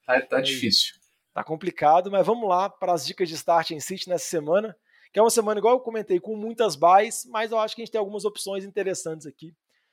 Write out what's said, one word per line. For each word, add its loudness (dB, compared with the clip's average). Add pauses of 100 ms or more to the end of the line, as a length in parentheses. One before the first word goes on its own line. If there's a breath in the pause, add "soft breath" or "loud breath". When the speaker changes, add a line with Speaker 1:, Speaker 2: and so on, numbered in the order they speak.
Speaker 1:
Tá, 2
tá 0
Speaker 2:
É 0
Speaker 1:
difícil. 0
Speaker 2:
isso. -20 (320)
Tá -6
complicado, 2
mas 4
vamos 0
lá 2
para -4
as 0
dicas -4
de -10
start 0
em -8
City -8
nessa -2
semana, -2 (380 soft breath)
que -14
é 6
uma 6
semana, 0
igual 4
eu 2
comentei, -2
com -8
muitas -2
buys, 4
mas -4
eu 0
acho -2
que -12
a -12
gente -16
tem -2
algumas -6
opções -8
interessantes -6
aqui -20 (400)